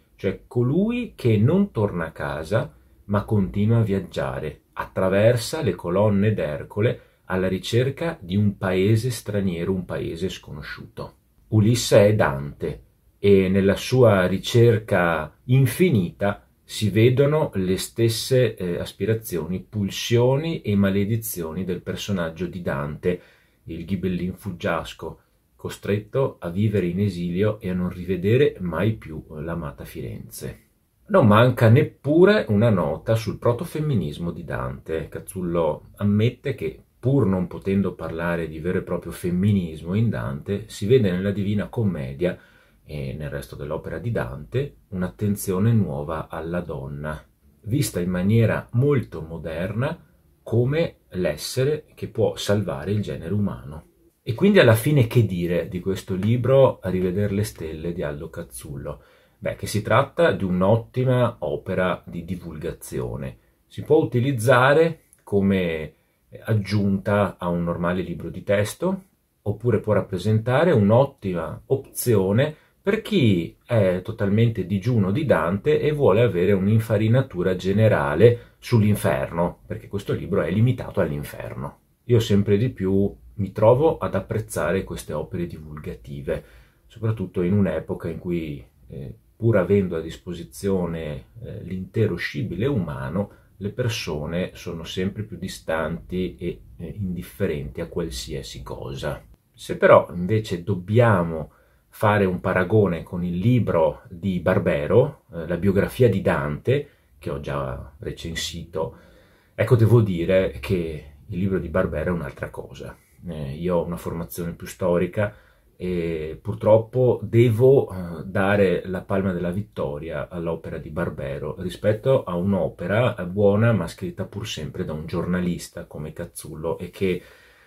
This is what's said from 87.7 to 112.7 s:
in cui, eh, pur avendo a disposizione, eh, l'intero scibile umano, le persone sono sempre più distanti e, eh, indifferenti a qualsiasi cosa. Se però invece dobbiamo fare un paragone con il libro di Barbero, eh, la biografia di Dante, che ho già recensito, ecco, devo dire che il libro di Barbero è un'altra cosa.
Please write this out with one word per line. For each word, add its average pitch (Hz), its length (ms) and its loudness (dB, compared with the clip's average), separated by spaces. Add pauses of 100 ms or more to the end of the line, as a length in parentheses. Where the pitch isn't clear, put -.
in 80 80 -6
cui, 80 480 -6 (240)
eh, 65 260 -12 (220)
pur 110 220 2
avendo 92 360 2
a 80 60 -2
disposizione, 82 1200 -6 (180)
eh, - 220 -12
l'intero 92 520 -2
scibile 92 480 -6
umano, 82 680 -4 (260)
le 95 100 -6
persone 87 840 -4
sono 82 300 -12
sempre 95 400 -6
più - 120 -16
distanti 82 1000 -6
e, - 240 -8 (180)
eh, 87 80 -12
indifferenti 85 960 -6
a 82 40 -8
qualsiasi 76 760 -8
cosa. 67 600 -10 (300)
Se - 240 -10
però 143 340 4
invece 90 520 -2
dobbiamo 90 880 0 (400)
fare 104 360 2
un 90 140 0
paragone 90 600 2
con 87 220 -8
il 87 140 -4
libro 90 720 2
di 90 320 -4
Barbero, 90 800 2 (100)
eh, 82 160 -10
la 87 80 -2
biografia 95 520 2
di 95 120 2
Dante, 85 680 -2 (300)
che - 120 -10
ho 71 100 -8
già 67 580 -8
recensito, 80 960 -8 (580)
ecco, 110 200 2
devo 110 260 6
dire 92 600 2
che 82 440 -4 (220)
il 90 120 -8
libro 95 200 0
di 85 100 -6
Barbero 80 420 0
è 90 40 0
un'altra 71 360 -8
cosa. - 460 -14 (300)